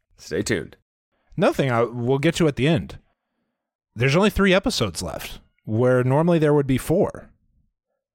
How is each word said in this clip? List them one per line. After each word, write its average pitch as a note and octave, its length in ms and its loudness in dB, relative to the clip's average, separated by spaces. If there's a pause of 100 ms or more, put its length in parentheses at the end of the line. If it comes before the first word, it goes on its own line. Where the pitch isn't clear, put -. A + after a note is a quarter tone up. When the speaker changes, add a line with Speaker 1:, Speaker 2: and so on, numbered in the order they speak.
(180)
Speaker 1:
Stay E2 260 -8
tuned. - 340 -6 (580)
Speaker 2:
Another G#3+ 200 2
thing C#3 160 -2
I, A#2+ 120 2
we'll B2 360 -2
get D#3+ 160 0
to E3+ 120 2
at C#3+ 80 -2
the B2+ 120 0
end. C3 300 -2 (1000)
There's C3+ 200 0
only G3+ 140 4
three G3 240 2
episodes A#2+ 500 -2
left, - 360 -12 (260)
where B2 380 2
normally D#3+ 360 2
there D3 140 2
would C#3+ 140 2
be C3 100 2
four. - 500 -2 (880)